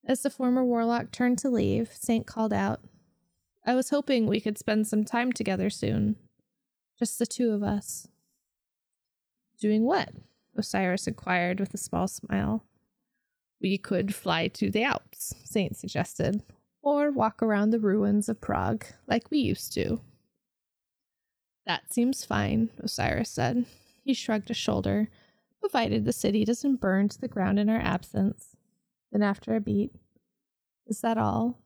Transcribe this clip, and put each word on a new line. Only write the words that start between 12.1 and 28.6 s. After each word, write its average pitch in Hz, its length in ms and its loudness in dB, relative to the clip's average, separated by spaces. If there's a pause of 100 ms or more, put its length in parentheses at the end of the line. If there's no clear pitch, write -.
"We 196 180 0
could 196 380 0
fly 165 340 -2
to 196 220 -2
the 220 120 0
Alps," - 600 -6
Saint 202 320 -2
suggested, - 680 -4 (380)
"or 294 300 2
walk 220 320 0
around 214 280 4
the 233 80 2
ruins 208 500 2
of 220 100 -4
Prague - 460 -2 (220)
like - 220 0
we 302 100 0
used 202 340 -2
to." 226 260 -2 (1700)
"That - 260 -4
seems 247 320 0
fine," 226 540 2
Osiris - 520 -2
said. 226 360 0 (400)
He 277 80 2
shrugged 214 360 -2
a 233 40 -4
shoulder, 196 560 0 (500)
"provided 226 460 0
the 233 80 0
city 208 320 0
doesn't 247 320 0
burn 196 320 2
to - 100 -10
the 254 80 -8
ground 196 320 0
in 208 100 2
our 226 120 2
absence." - 720 -2 (560)